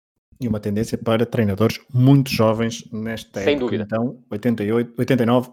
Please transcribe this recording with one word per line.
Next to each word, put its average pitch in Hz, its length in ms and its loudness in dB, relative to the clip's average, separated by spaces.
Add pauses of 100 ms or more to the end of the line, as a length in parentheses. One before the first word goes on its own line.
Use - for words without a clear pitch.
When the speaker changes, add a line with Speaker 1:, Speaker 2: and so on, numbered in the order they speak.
(400)
Speaker 1:
E 123 80 -4
uma 107 100 -4
tendência 107 400 -4
para 113 260 0
treinadores 110 540 0 (140)
muito 131 380 6
jovens 113 600 0
nesta 107 540 -8
Speaker 2:
Sem 147 100 2
Speaker 1:
época, 127 120 -2
Speaker 2:
dúvida. 107 180 -4
Speaker 1:
então, 113 440 -4
oitenta 107 360 -2
e 104 80 -2
oito, 117 260 0
oitenta 123 240 2
e 113 40 2
nove, 123 260 2